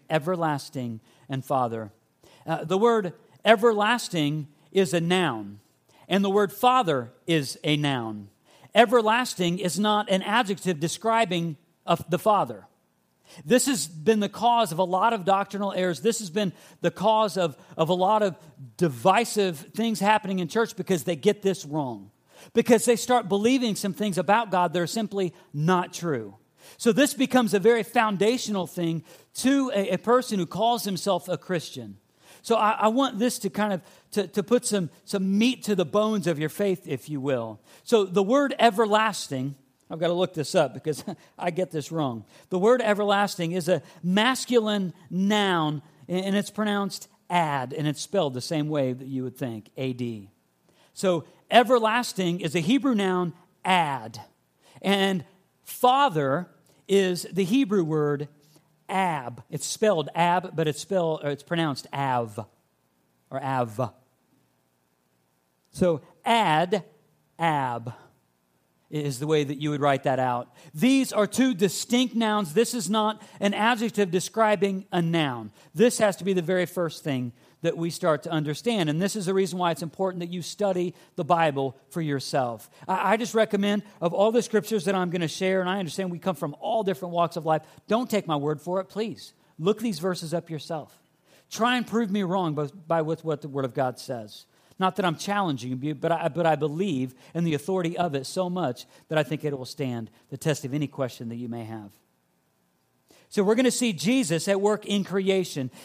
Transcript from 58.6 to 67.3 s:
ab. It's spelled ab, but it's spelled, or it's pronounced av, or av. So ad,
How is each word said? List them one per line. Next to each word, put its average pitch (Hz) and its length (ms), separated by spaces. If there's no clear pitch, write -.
ab. 147 640
It's 147 160
spelled 175 480
ab, 175 400
but 156 120
it's 147 140
spelled, 165 420
or 143 60
it's 143 140
pronounced 165 500
av, 123 500
or 135 140
av. 127 500
So 170 320
ad, 180 580